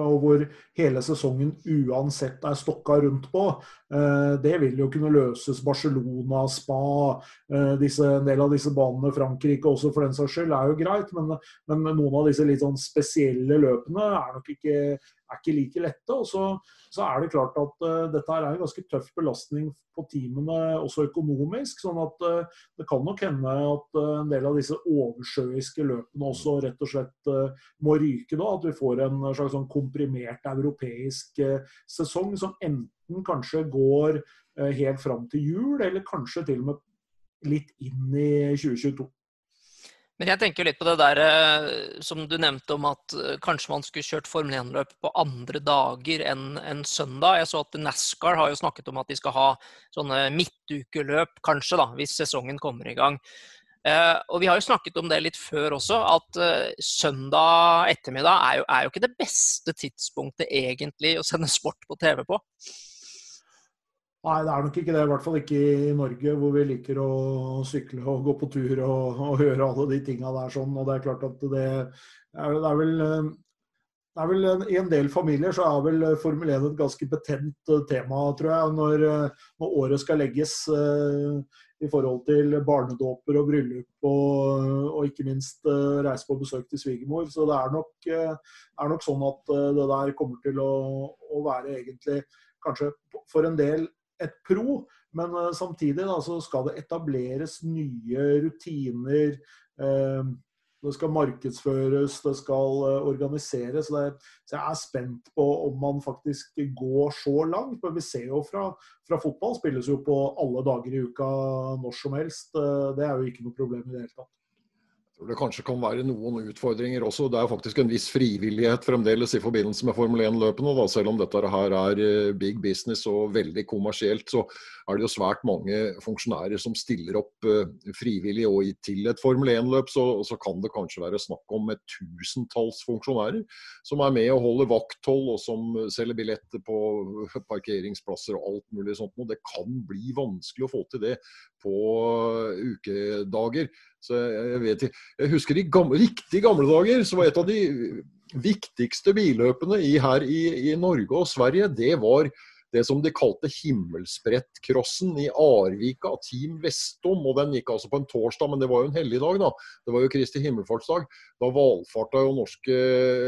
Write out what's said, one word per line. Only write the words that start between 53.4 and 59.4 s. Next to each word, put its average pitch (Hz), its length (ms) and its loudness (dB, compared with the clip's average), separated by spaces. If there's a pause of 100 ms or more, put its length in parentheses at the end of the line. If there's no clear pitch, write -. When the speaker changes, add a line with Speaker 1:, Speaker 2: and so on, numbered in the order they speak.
Speaker 2:
Eh, 165 320 4 (100)
og 175 140 -2
vi 185 80 4
har 180 80 6
jo 202 80 -2
snakket - 320 0
om 165 100 -4
det 156 140 2
litt 160 160 -4
før 147 400 -2
også, 214 240 0
at, 170 400 2
eh, - 300 0 (100)
søndag 165 1120 4
ettermiddag 143 480 2
er 131 160 4
jo, - 100 -2
er 131 140 4
jo 131 80 -2
ikke 196 160 -2
det 247 160 -8
beste - 480 0